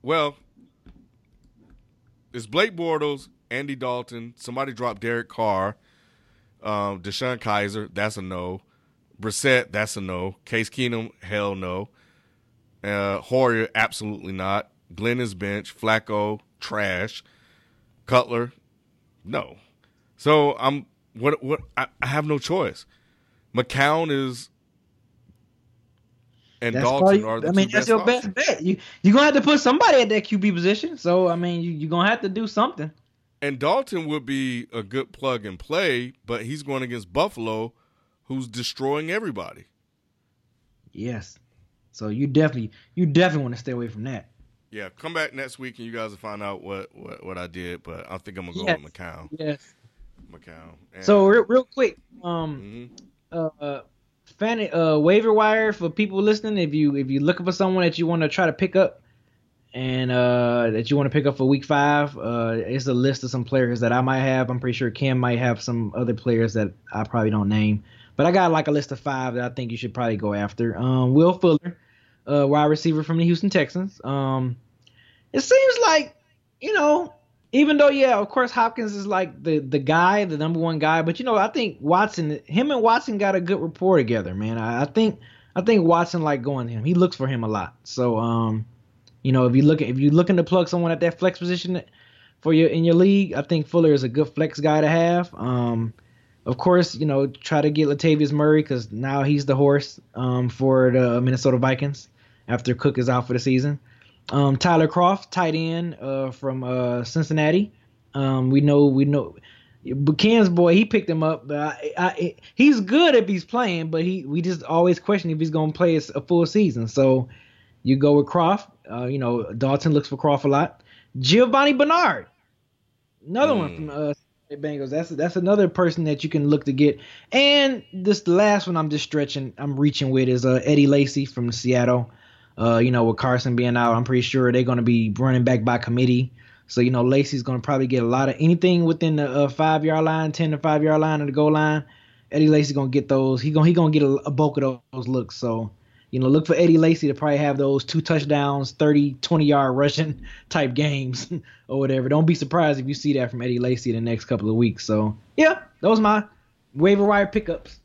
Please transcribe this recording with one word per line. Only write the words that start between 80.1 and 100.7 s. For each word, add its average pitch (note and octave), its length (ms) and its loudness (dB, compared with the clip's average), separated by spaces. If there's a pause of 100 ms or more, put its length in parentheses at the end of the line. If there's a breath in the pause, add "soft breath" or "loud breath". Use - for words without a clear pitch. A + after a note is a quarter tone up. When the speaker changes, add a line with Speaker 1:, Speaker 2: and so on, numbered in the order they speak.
Speaker 2:
the D#3+ 140 -6
number D#3+ 220 -2
one E3 180 -2
guy, D#3 240 2
but, E3 160 -2
you A#3+ 60 -10
know, A#3+ 120 0
I G3+ 120 2
think G#3+ 320 -4
Watson, E3 640 0
him A#3+ 240 0
and C4 120 -2
Watson A3+ 360 2
got G3 160 0
a F#3 60 0
good F3+ 200 -2
rapport F3 360 2
together, G#2+ 380 0
man. A2 240 -4
I, A#2 240 -2
I - 20 2
think, G#3+ 340 0 (380 soft breath)
I F#3 60 -2
think G#3 220 4
Watson E3+ 380 2
like C#3+ 200 -2
going B2+ 260 -6
to A#2 40 -10
him. A2 120 -6
He E3+ 100 2
looks F3+ 220 2
for C3+ 100 -4
him B2+ 160 -4
a A2+ 60 -4
lot. G2+ 260 -6 (100)
So, A#2+ 340 -2
um, A2+ 480 -2 (560)
you C3+ 100 0
know, B2+ 140 4
if B2 100 2
you C#3 60 6
look, D#3 200 4
if B2+ 160 -4
you C#3+ 120 4
looking F3 260 4
to E3+ 80 2
plug F3 240 0
someone E3+ 240 -2
at D#3 80 -4
that E3+ 180 -2
flex F#3 200 0
position F3 440 -6 (580 soft breath)
for D#3+ 120 0
your, D#3+ 160 4
in E3 160 0
your E3+ 100 4
league, F#3+ 400 4
I D3 80 -4
think D#3 240 -2
Fuller E3 260 4
is C3+ 120 2
a B2+ 40 -2
good D3 260 -2
flex D3+ 260 -4
guy D3+ 200 2
to D3+ 80 2
have. E3+ 460 0
Um, A#2 580 -4 (540 soft breath)
of B2+ 100 -4
course, F3+ 380 2
you C3+ 100 -4
know, C#3 220 0
try D3 340 -2
to D3+ 100 2
get D3+ 180 0
Latavius D3 440 2
Murray D3+ 300 4
'cause B2 300 -6
now C3+ 320 -4
he's C#3+ 200 0
the C#3 120 0
horse, C#3+ 440 2 (140)
um, B2+ 340 -2
for C3 420 2